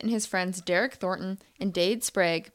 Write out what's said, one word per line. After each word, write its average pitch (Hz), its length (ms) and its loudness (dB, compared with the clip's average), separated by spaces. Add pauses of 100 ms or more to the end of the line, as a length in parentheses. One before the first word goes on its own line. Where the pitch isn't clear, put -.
and 220 80 0
his 220 160 0
friends 185 340 -2
Derek 185 360 0
Thornton 190 420 -4 (200)
and 202 140 -2
Dade 196 320 2
Sprague 170 500 2